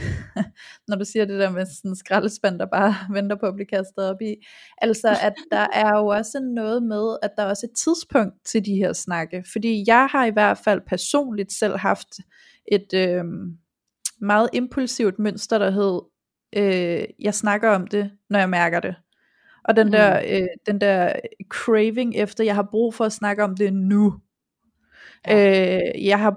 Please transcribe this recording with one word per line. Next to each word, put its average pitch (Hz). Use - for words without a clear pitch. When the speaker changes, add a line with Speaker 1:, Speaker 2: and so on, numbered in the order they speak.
Speaker 1:
<laughs> -
når 208
du 196
siger 214
det 196
der 190
med 185
sådan 190
en 185
skraldespand, 196
der 185
bare 196
<laughs> 196
venter 202
på 202
at 190
blive 202
kastet 190
op 190
i, 214
altså, 214
at 208
der 208
Speaker 2:
<laughs> 214
Speaker 1:
er 214
jo 214
også 214
noget 226
med, 220
at 208
der 208
er 202
også 214
et -
tidspunkt 294
til 214
de 202
her 185
snakke, 170
fordi 220
jeg 240
har 269
i 226
hvert 208
fald 202
personligt 208
selv 208
haft 202
et, 202
øhm, 180
meget 208
impulsivt 247
mønster, 208
der 196
hed, 196
øh, 180
"Jeg 208
snakker 208
om 185
det, 202
når 202
jeg 185
mærker 170
det." 185
Og 214
den 220
Speaker 2:
Mm. 208
Speaker 1:
der, 208
øh, 190
den 202
der 190
craving 226
efter, 208
"Jeg 208
har 202
brug 226
for 226
at 220
snakke 208
om 196
det 196
nu." 196
Speaker 2:
Ja. 196
Speaker 1:
Øh, 180
jeg 202
har 214